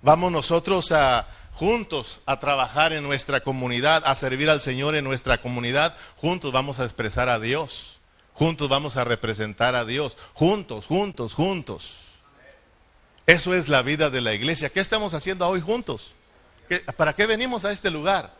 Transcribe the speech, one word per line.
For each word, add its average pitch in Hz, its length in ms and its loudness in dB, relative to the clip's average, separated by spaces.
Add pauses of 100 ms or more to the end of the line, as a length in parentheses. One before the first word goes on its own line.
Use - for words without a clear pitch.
Vamos 170 320 4
nosotros 170 580 0
a, 135 380 4 (240)
juntos 185 720 -4
a 135 160 -2
trabajar 143 540 2
en 147 100 -6
nuestra 139 380 -2
comunidad, 131 640 2
a 135 80 4
servir 135 340 0
al 151 140 4
Señor 139 340 -2
en 143 80 -2
nuestra 131 340 0
comunidad. 123 580 0 (200)
Juntos 156 360 -2
vamos 131 280 -2
a 127 40 0
expresar 117 440 -2
a 120 100 2
Dios. 131 640 -6 (320)
Juntos 151 380 0
vamos 139 260 0
a 127 80 0
representar 110 720 0
a 120 100 0
Dios. 127 320 -4 (160)
Juntos, 165 540 0
juntos, 175 480 -4
juntos. 156 640 -6 (1300)
Eso 175 280 6
es 165 140 0
la 135 140 4
vida 151 260 2
de 127 140 0
la 110 100 0
iglesia. 139 380 -2
¿Qué 190 100 -2
estamos 208 320 -2
haciendo 180 340 -2
hoy 185 140 2
juntos? 175 540 -4 (540)
¿Qué, 180 100 0
para 151 360 0
qué 208 120 2
venimos 226 400 -2
a 202 40 0
este 196 200 -4
lugar? 160 500 -2